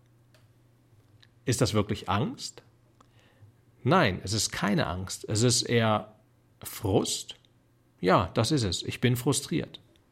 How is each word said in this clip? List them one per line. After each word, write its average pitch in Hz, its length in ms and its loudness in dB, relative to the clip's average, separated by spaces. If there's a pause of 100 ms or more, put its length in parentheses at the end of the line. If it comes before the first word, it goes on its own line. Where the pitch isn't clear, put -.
(1500)
Ist 127 160 2
das 113 120 0
wirklich 107 360 0
Angst? 117 520 -4 (1200)
Nein, 131 440 4
es 95 80 -4
ist - 180 -2
keine 190 360 0
Angst. 92 420 -8
Es 104 140 2
ist 120 180 4
eher 113 520 0 (480)
Frust. - 720 -2 (680)
Ja, 170 320 4
das 117 180 2
ist 139 120 2
es. 87 200 -2
Ich - 160 -8
bin 123 160 2
frustriert. - 640 -2 (320)